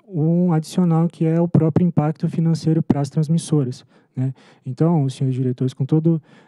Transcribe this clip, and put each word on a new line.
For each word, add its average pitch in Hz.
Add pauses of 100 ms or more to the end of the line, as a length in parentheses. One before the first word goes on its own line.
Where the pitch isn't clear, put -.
um 175
adicional 165
que -
é 160
o 170
próprio 160
impacto 160
financeiro 160
pras 143
transmissoras, 151 (300)
né? 131 (320)
Então, 147
senhores 131
diretores, 127
com 135
todo, 160 (260)